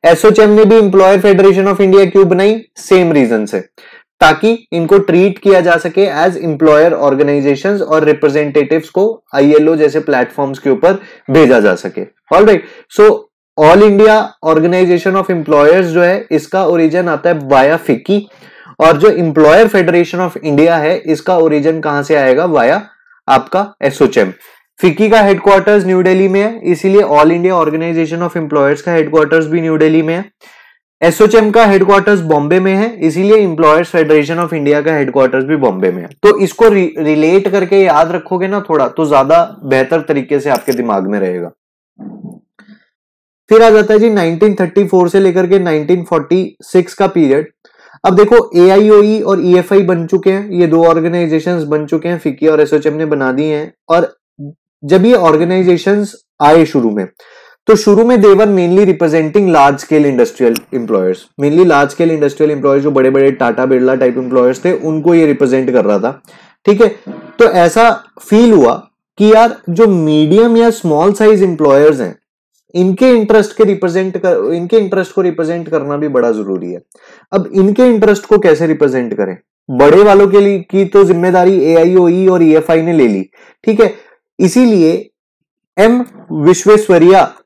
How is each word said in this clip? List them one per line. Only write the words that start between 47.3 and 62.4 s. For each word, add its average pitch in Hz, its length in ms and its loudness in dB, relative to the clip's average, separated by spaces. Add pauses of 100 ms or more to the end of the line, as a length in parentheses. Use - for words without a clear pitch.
अब 185 100 0
देखो, 208 500 4
एआईओई 208 560 2
और 190 240 -2
ईएफ़आई 180 360 2
बन 170 260 -4
चुके 190 240 -2
हैं, 202 180 -6
ये 175 180 0
दो 165 180 2
ऑर्गेनाइजेशंस 165 800 -2
बन 151 220 -4
चुके 165 240 -6
हैं, 175 100 -6
फिक्की 151 280 -4
और 151 140 2
एसओचएम 147 320 -2
ने 160 120 -6
बना 139 260 -4
दिए 151 240 -4
हैं। 151 180 -10 (160)
और 170 260 -2 (720)
जब 185 200 2
ये 240 80 4
ऑर्गेनाइजेशंस 180 1000 0 (260)
आए 156 240 4
शुरू 117 260 -2
में, 101 160 -6 (600)
तो 220 80 6
शुरू 214 300 2
में 247 100 2
they 208 200 4
were 214 120 0
mainly 190 380 0
representing 165 680 -2
large 143 220 2
scale 151 340 -2
industrial 120 420 -2
employers, 107 640 -6 (240)
mainly 156 240 2
large 143 240 2
scale 165 220 -2
industrial 151 400 -2